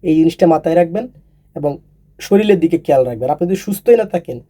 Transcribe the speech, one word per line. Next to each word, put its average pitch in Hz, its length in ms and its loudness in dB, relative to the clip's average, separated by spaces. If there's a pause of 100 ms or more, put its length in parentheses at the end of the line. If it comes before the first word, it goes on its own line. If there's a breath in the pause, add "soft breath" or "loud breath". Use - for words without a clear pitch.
এই 160 140 0
জিনিসটা 160 300 2
মাথায় 165 280 0
রাখবেন 175 340 -2 (460)
এবং 147 240 -6 (420)
শরীরের 202 400 2
দিকে 165 180 0
খেয়াল 135 260 2
রাখবেন। 123 260 -6
আপনি 160 160 -2
যদি 185 100 -2
সুস্থই 208 400 0
না 220 80 0
থাকেন 170 460 -8